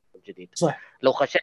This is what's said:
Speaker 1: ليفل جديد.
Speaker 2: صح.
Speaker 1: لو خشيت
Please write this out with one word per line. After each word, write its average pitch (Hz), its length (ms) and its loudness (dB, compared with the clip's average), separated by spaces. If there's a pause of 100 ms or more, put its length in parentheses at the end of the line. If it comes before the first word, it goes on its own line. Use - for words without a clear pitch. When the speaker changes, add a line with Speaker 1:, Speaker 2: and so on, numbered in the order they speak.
(140)
Speaker 1:
ليفل 95 180 -20
جديد. 90 220 -20
Speaker 2:
صح. 160 260 -2 (220)
Speaker 1:
لو 127 100 4
خشيت 143 300 0